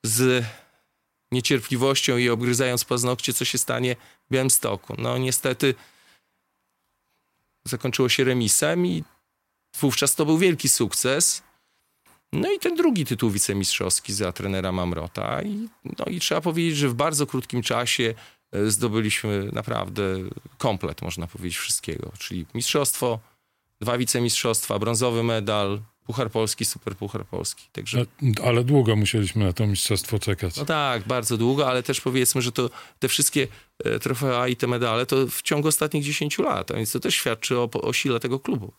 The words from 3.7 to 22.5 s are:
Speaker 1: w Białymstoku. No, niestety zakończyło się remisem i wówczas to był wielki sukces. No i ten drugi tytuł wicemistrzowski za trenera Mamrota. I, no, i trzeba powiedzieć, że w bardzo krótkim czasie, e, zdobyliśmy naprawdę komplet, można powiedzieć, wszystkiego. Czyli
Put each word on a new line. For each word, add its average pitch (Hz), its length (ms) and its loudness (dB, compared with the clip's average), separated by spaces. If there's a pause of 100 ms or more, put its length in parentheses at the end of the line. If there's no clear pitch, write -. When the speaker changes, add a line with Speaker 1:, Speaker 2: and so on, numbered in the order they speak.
Speaker 1:
w - 20 -2
Białymstoku. 131 680 0
No, 120 200 -2
niestety 131 560 2 (1900)
zakończyło 127 440 0
się 131 160 4
remisem 127 600 2
i 170 180 -2 (760)
wówczas 139 340 2
to 156 120 2
był 160 120 4
wielki 170 300 4
sukces. - 760 2 (920)
No 349 200 0
i 392 60 0
ten 349 180 -2
drugi 269 280 4
tytuł 117 260 0
wicemistrzowski 98 840 0
za 98 200 -2
trenera 95 400 -2
Mamrota. 87 680 -2
I, 208 260 -6 (300)
no, - 60 -4
i 180 160 -4
trzeba 160 200 0
powiedzieć, 165 360 0
że 143 120 2
w 120 60 0
bardzo 143 320 0
krótkim 123 360 -4
czasie, 117 520 0 (380)
e, 104 180 2
zdobyliśmy 104 840 0
naprawdę 104 500 -4 (560)
komplet, 92 440 -2
można 85 240 -6
powiedzieć, 92 320 -8
wszystkiego. - 600 -6
Czyli 90 360 -8